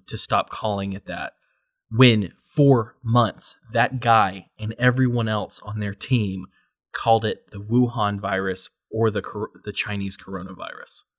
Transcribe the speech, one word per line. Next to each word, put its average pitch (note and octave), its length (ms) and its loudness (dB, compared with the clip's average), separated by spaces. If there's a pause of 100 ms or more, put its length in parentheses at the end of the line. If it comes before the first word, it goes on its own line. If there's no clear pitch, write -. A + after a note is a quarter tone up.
to - 120 -10
stop - 340 -2
calling G2 420 -4
it G2 140 -12
that. E2+ 260 -8 (560)
When A2 440 6 (220)
for C#3 480 4
months, A#2 540 0 (140)
that A#2 280 0
guy G#2+ 600 2
and G#2+ 180 -6
everyone B2 500 2
else G#2+ 360 -4
on G#2+ 160 -8
their G2+ 160 -4
team G2 500 -2 (480)
called A2+ 320 2
it - 260 -4
the G2+ 80 -10
Wuhan A2 600 0
virus F#2+ 480 -4 (220)
or A2 180 2
the G2+ 140 -4
cor-, G#2+ 260 -8 (160)
the G#2 80 -8
Chinese G2 420 -4
coronavirus. - 840 -12 (180)